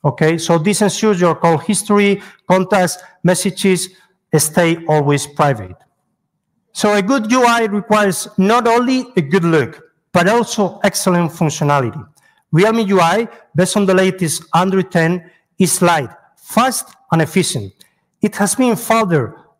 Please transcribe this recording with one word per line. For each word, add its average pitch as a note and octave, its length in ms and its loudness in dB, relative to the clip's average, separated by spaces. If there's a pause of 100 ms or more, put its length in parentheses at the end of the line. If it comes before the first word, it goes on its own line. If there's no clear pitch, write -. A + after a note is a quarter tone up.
Okay, D#3 360 0
so E3+ 180 0
this F#3 240 0
ensures G#3 400 0
your E3+ 140 2
call E3 240 2
history, G3+ 640 0 (240)
contacts, F#3 500 0 (260)
messages F#3 640 0 (460)
stay E3 520 0
always D3 400 0
private. A2 480 -2 (960)
So G#3 220 0
a G3+ 80 0
good G#3+ 280 -2
U B3+ 140 2
I A#3 200 2
requires G#3 640 -2 (100)
not A3 280 2
only B3 400 0 (100)
a F#3 60 0
good D3+ 220 0
look, D#3+ 360 0 (320)
but F3 160 2
also G#3+ 560 -2
excellent F3 480 0
functionality. C#3+ 720 -2 (480)
Realme G#3+ 360 2
U F#3+ 120 2
I, F#3+ 280 0 (280)
based F3+ 220 0
on G3+ 80 2
the F#3+ 80 2
latest F#3 500 -2 (120)
Android F#3 340 0
ten, E3+ 400 -2 (300)
is F3+ 240 0
light, D#3+ 260 0 (260)
fast, - 520 -2 (240)
and E3 100 2
efficient. D3+ 500 -2 (500)
It G#3 160 -2
has G3+ 180 -2
been B3 200 2
further F3 640 0 (220)